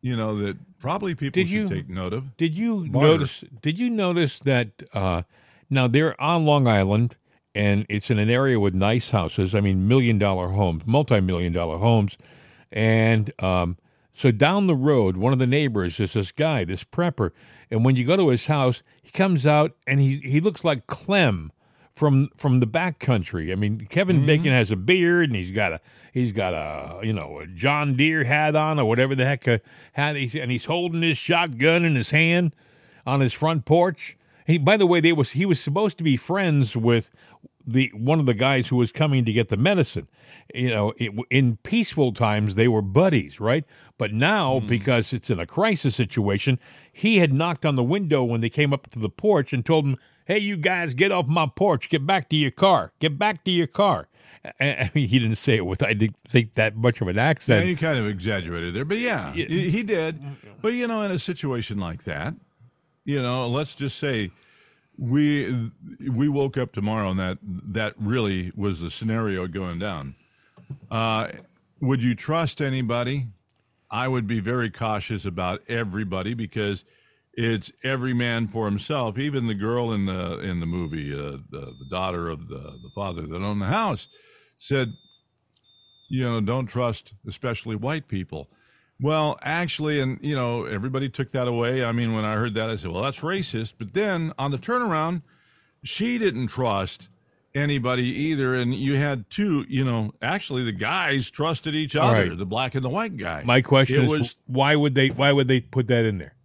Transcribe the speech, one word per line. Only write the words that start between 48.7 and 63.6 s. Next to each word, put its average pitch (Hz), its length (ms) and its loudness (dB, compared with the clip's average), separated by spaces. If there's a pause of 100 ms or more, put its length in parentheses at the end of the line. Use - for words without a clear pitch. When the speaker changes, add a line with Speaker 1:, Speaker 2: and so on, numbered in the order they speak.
Speaker 2:
up - 180 -6
to - 80 -12
the 107 100 -2
porch 190 440 0
and 123 120 -2
told 156 220 2
him, 135 100 0 (280)
"Hey, 196 140 0
you 202 180 -2
guys, 175 360 -2
get 180 200 2
off 180 160 0
my 160 260 2
porch. 185 340 2
Get 147 160 0
back 185 260 0
to 160 60 2
your 143 140 2
car. 175 480 4
Get 151 200 0
back 208 260 -2
to 190 80 -2
your 170 160 2
car." 170 400 0 (520)
I, 135 60 2
I 127 260 -2
mean, 143 160 0
he 127 120 0
didn't 113 160 0
say - 200 0
it 98 80 0
with, 92 200 -2
I - 100 -2
didn't 107 220 0 (120)
think, 117 260 2
that 110 220 0
much 113 240 2
of 101 60 -2
an 90 120 -2
accent. 123 460 2
Speaker 1:
Yeah, 180 60 0
he 175 60 -2
kind 156 220 0
of 110 100 -2
exaggerated 87 680 -4
there, 117 100 -4
but 196 140 -4
yeah, 202 360 -4
Speaker 2:
Yeah. 165 120 -4
Speaker 1:
he, 170 240 -2
he 214 140 0
did. 160 360 -4 (400)
But, 220 140 -2
you 247 140 -2
know, 220 140 -2
in 202 100 -4
a 180 60 -2
situation 127 600 -6
like 85 260 -8
that, 80 300 -8 (720)
you 143 180 -2
know, 123 260 -2
let's 139 280 -4